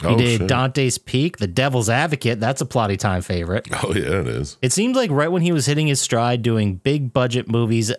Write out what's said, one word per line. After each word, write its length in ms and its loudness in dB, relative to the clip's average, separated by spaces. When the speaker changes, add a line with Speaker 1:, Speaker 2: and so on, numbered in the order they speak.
Speaker 1:
He 60 -4
Speaker 2:
Oh, 120 4
Speaker 1:
did 220 2
Speaker 2:
shit. 80 0
Speaker 1:
Dante's 500 0
Peak, 400 -2
The 80 0
Devil's 440 0
Advocate. 500 0
That's 220 -2
a 40 -4
Plotty 320 0
Time 240 0
favorite. 460 -4
Speaker 2:
Oh, 120 -2
yeah, 260 0
it 60 -4
is. 360 -6
Speaker 1:
It 100 0
seems 240 0
like 140 0
right 200 0
when 120 0
he 100 2
was 140 0
hitting 200 0
his 140 0
stride 420 0
doing 340 0
big 360 -2
budget 360 0
movies 500 0